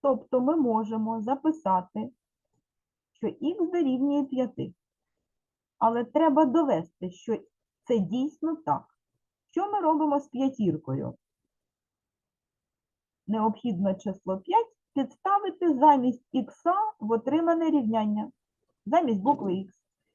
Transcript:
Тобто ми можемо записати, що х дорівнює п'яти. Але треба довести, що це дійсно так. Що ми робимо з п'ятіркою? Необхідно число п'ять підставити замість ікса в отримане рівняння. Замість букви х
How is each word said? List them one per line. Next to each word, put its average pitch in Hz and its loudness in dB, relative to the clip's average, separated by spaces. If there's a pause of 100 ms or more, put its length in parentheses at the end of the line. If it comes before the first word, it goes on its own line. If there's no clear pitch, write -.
Тобто 262 0
ми 285 2
можемо 220 0
записати, 233 -2 (1000)
що - -6
х 339 -4
дорівнює 285 0
п'яти. 247 -6 (1040)
Але 233 0
треба 302 4
довести, 233 0
що - -6 (460)
це 233 0
дійсно 262 -2
так. - -6 (540)
Що 403 -2
ми 415 0
робимо 302 2
з - -20
п'ятіркою? 220 -2 (2000)
Необхідно 214 -2
число - -8
п'ять 440 -2 (160)
підставити 359 -2
замість 262 4
ікса 262 -2 (260)
в 214 -6
отримане 320 0
рівняння. 220 0 (560)
Замість 233 2
букви 196 0
х - -20 (420)